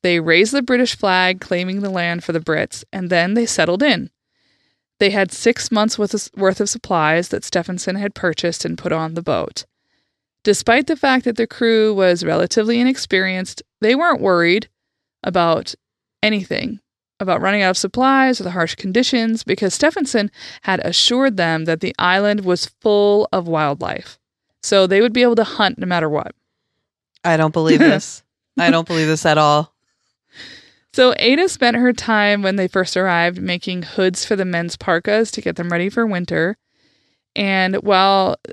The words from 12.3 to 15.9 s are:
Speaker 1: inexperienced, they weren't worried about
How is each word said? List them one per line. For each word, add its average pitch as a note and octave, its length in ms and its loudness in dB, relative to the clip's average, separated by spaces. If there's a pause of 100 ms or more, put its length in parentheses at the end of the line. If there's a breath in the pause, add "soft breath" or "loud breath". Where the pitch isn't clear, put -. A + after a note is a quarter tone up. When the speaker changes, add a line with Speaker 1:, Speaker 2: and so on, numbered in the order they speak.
Speaker 1:
inexperienced, F#3+ 800 -2 (180)
they A3 140 4
weren't D#4+ 260 2
worried F3+ 480 2 (540)
about E3+ 520 0 (480)